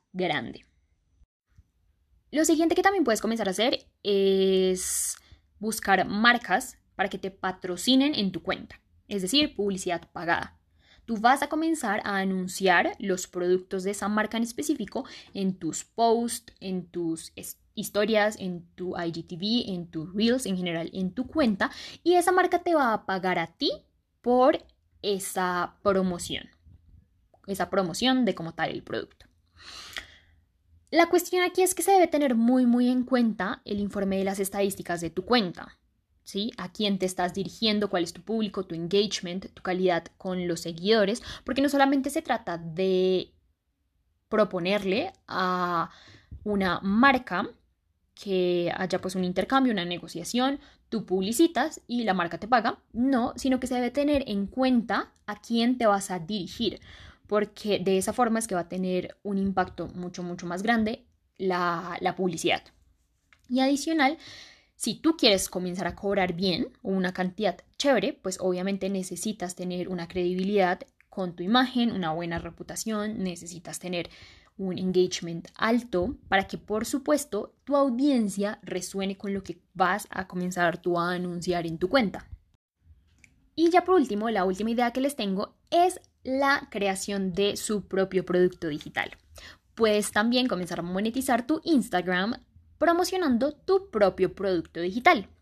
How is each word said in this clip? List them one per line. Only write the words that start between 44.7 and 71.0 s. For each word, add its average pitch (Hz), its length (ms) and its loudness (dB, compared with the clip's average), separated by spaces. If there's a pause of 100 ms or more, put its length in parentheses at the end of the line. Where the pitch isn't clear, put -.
a 180 640 -2 (540)
una 190 340 0
marca 240 680 2 (640)
que 180 600 0
haya, 185 260 -2
pues, 190 140 -6
un 185 100 0
intercambio, 233 480 2
una 180 100 -2
negociación, 175 800 -4 (260)
tú 220 180 -4
publicitas 233 800 2
y 240 200 -4
la 190 80 4
marca 170 260 -2
te 214 80 -10
paga, 233 320 2 (140)
no, 240 420 2
sino 262 240 0
que 262 80 -4
se 254 80 -2
debe 247 160 0
tener 285 360 2
en 196 200 -2
cuenta 247 640 2 (120)
a 208 160 -10
quién 233 360 2
te 240 80 2
vas 202 240 4
a 185 100 -4
dirigir, 202 600 -4 (480)
porque 208 500 0
de 190 200 2
esa 202 160 -2
forma 226 260 0
es 220 80 -4
que - 80 -4
va 175 60 0
a 170 80 -10
tener 185 520 -4
un 202 160 -4
impacto 190 520 -2
mucho, 180 340 -10
mucho 175 240 -8
más 180 160 -6
grande 220 420 0 (320)
la, 175 640 -2
la 180 160 -2
publicidad. 165 480 -2 (880)
Y 247 100 0
adicional, 285 580 2 (600)
si - 180 -4
tú 320 220 0
quieres 208 320 4
comenzar 180 380 -4
a 175 80 -6
cobrar 196 380 0
bien 185 360 -2 (140)
o 196 80 -4
una 185 220 -2
cantidad 185 440 -2 (200)
chévere, 262 360 2
pues - 260 -8
obviamente 190 500 -2
necesitas 185 640 -6
tener 180 340 -6
una 170 180 -6
credibilidad 185 720 2 (300)